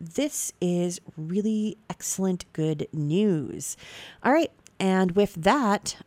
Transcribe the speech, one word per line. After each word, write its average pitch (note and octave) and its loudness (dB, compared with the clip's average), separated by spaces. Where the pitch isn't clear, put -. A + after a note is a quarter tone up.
this C4 -4
is F3 0
really G#3 -2
excellent, - -4
good D#3 -2
news. D#3 0
All B3 4
right. D#4+ 4
And F#3+ 4
with G3+ 2
that, G3+ 2